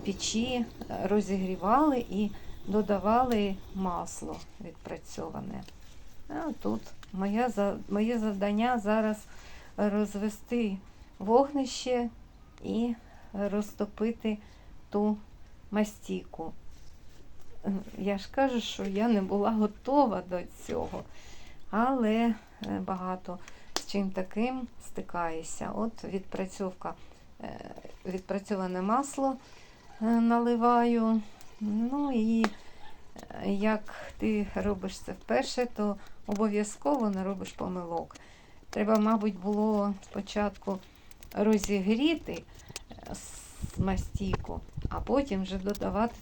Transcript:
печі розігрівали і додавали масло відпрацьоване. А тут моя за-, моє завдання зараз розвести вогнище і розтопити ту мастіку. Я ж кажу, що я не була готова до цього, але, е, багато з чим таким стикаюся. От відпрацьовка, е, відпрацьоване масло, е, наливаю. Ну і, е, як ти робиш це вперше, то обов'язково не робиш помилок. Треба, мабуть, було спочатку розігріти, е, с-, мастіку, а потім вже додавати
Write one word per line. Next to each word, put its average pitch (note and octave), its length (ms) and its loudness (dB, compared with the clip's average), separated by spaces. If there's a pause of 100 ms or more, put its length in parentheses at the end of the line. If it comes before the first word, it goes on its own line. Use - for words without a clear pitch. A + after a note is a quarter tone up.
печі A3+ 600 0 (380)
розігрівали G3 1040 4
і G3+ 200 0 (380)
додавали G#3 880 4 (200)
масло E3+ 640 -2 (240)
відпрацьоване. - 1040 -8 (680)
А D4+ 220 -4 (100)
тут G#3+ 200 -2 (320)
моя G3+ 360 2
за-, G3+ 280 2 (120)
моє A3 300 2
завдання G#3+ 600 2
зараз G#3+ 380 2 (600)
розвести G#3 1000 0 (420)
вогнище B3 880 4 (540)
і A3+ 320 0 (380)
розтопити G#3 1040 0 (520)
ту G#3 280 4 (540)
мастіку. F#3+ 840 -2 (1400)
Я G3 200 0
ж G3 140 -8
кажу, C4 300 4
що - 220 -6
я G3 240 2
не G#3+ 140 6
була G3+ 300 2
готова G#3+ 800 4
до F3+ 100 -2 (280)
цього, E3 360 -2 (640)
але, A#3 460 4
е, A3+ 200 4 (440)
багато F#3 600 -4 (340)
з - 180 -2
чим G3 200 0
таким A#3 560 -2 (200)
стикаюся. E3+ 880 -4
От A3 280 -2
відпрацьовка, F#3 880 -4 (500)
е, - 160 -10 (460)
відпрацьоване F#3 760 -2
масло, C4+ 540 2 (640)
е, A3 40 0
наливаю. A#3 1160 6 (400)
Ну A#3+ 500 2
і, A3+ 340 4 (1000)
е, G3 60 0
як G#3+ 300 0 (360)
ти G#3 380 0
робиш F#3+ 440 -2
це - 120 -10
вперше, A#3+ 640 0
то G#3 200 0 (320)
обов'язково G#3 840 2
не F#3+ 140 0
робиш F#3+ 280 -4
помилок. E3+ 640 -4 (540)
Треба, G#3 300 4
мабуть, G#3+ 400 4
було G#3 540 2 (100)
спочатку G3 760 -2 (560)
розігріти, G#3 1120 4 (480)
е, - 200 -12
с-, - 720 -8
мастіку, F#3+ 800 0 (280)
а D#3+ 100 -2
потім G#3+ 440 2
вже F#3 140 -2
додавати G3+ 640 0